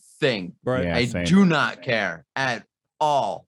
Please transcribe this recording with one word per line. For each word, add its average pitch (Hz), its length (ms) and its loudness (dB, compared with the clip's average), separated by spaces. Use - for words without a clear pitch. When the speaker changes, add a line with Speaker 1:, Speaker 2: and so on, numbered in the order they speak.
Speaker 1:
thing. 107 340 -2
Speaker 2:
Right. 127 200 0
Speaker 3:
Yeah, 85 120 -2
Speaker 1:
I - 80 2
Speaker 3:
same. 90 220 -4
Speaker 1:
do 98 180 6
not 147 380 0
care 98 420 -2
at 127 300 -4
all. 127 500 0